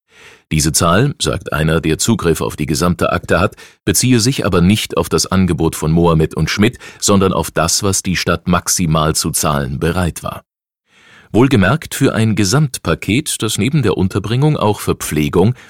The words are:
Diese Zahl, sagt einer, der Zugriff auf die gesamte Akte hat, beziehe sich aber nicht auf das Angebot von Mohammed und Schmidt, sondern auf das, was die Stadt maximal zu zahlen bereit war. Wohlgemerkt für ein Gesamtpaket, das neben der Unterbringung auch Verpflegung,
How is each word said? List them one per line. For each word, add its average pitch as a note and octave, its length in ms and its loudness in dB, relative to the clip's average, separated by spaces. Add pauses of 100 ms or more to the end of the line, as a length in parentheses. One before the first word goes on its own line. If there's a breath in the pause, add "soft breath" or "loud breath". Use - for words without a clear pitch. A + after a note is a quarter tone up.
(520 loud breath)
Diese D#2 200 0
Zahl, G2 500 2
sagt - 300 -4
einer, D#2 300 0
der D#2+ 160 0
Zugriff E2+ 420 0
auf - 160 -6
die D2+ 100 -4
gesamte E2 460 0
Akte - 280 0
hat, F#2 160 0 (280 loud breath)
beziehe A#2+ 360 2
sich B2 260 0
aber F2+ 160 2
nicht G2 340 2
auf E2 140 0
das E2 180 0
Angebot E2+ 480 0
von D#2 160 -2
Mohammed E2 420 2
und D#2+ 160 -2
Schmidt, - 280 0 (220 loud breath)
sondern G2 340 2
auf - 180 -2
das, D#2+ 320 -2
was G2 200 -2
die F2+ 120 -2
Stadt E2+ 320 -4
maximal D#2+ 680 0
zu E2 160 -4
zahlen C#2+ 480 -2
bereit E2+ 440 -2
war. - 200 -10 (880 soft breath)
Wohlgemerkt B2 640 2
für - 220 0
ein A2 200 0
Gesamtpaket, A#2+ 1080 -2
das G#2+ 160 -4
neben B2 240 0
der G#2 140 0
Unterbringung A2 600 0
auch G#2 220 0
Verpflegung, E2 760 0 (160 loud breath)